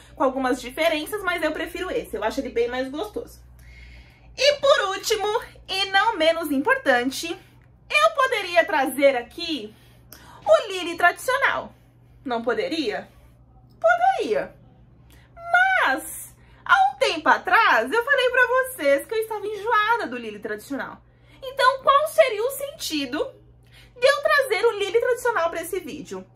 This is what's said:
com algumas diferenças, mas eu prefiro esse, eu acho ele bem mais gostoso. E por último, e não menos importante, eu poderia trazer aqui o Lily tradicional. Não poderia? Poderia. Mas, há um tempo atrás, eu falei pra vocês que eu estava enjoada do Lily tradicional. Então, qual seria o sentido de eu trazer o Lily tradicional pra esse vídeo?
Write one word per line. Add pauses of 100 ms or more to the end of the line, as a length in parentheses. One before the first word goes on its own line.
(160)
com
algumas
diferenças,
mas
eu
prefiro
esse,
eu
acho
ele
bem
mais
gostoso. (960)
E
por
último, (400)
e
não
menos
importante, (500)
eu
poderia
trazer
aqui (720)
o
Lily
tradicional. (520)
Não
poderia? (720)
Poderia. (800)
Mas, (300)
há (160)
um
tempo
atrás,
eu
falei
pra
vocês
que
eu
estava
enjoada
do
Lily
tradicional. (440)
Então,
qual
seria
o
sentido (800)
de
eu
trazer
o
Lily
tradicional
pra
esse
vídeo? (120)